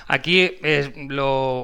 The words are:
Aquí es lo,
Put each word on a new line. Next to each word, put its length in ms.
Aquí 520
es 360
lo, 680